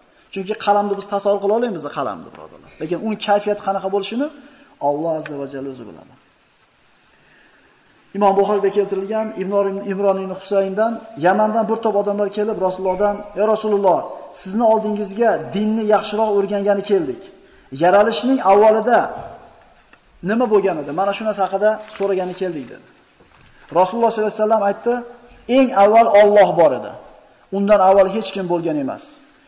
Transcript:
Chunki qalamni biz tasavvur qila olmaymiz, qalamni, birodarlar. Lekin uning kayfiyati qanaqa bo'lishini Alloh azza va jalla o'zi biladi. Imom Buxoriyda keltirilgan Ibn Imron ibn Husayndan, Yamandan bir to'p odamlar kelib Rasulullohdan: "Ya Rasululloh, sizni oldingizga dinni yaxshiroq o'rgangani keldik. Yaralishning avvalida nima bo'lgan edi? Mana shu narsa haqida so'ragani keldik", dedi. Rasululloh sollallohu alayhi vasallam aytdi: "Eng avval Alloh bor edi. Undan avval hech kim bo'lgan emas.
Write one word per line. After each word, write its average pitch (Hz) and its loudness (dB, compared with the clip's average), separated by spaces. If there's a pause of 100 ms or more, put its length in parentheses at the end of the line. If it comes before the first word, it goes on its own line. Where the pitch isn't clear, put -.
(320)
Chunki 196 -6
qalamni 202 0
biz 196 -12
tasavvur 202 -2
qila 202 0
olmaymiz, 226 -2
qalamni, 117 -8
birodarlar. 78 -20
Lekin 160 -6
uning 214 -6
kayfiyati 208 0
qanaqa 190 -4
bo'lishini 220 -4 (520)
Alloh 147 -2
azza 151 -8
va 139 -8
jalla 139 -10
o'zi 127 -14
biladi. 85 -20 (2000)
Imom 196 2
Buxoriyda 196 2
keltirilgan 202 -2
Ibn 190 -6 (300)
Imron 196 -2
ibn 190 -8
Husayndan, 196 -2 (220)
Yamandan 208 2
bir 220 -2
to'p 220 0
odamlar 202 0
kelib 208 -4
Rasulullohdan: 190 -2 (140)
"Ya 190 -2
Rasululloh, 202 2 (320)
sizni 202 -4
oldingizga 208 0 (180)
dinni 214 -2
yaxshiroq 214 0
o'rgangani 202 0
keldik. 170 -2 (500)
Yaralishning 214 2
avvalida 214 4 (1200)
nima 226 0
bo'lgan 190 2
edi? 143 -10
Mana 196 -2
shu 226 -8
narsa 202 -2
haqida 196 2 (180)
so'ragani 185 -4
keldik", 170 -6
dedi. - -20 (840)
Rasululloh 196 2
sollallohu 214 -2
alayhi 214 -4
vasallam 214 2
aytdi: 202 -2 (560)
"Eng 254 4
avval 214 6
Alloh 208 6
bor 160 6
edi. 110 -8 (600)
Undan 202 2
avval 190 6
hech 214 -4
kim 190 -6
bo'lgan 165 -2
emas. 127 -6 (440)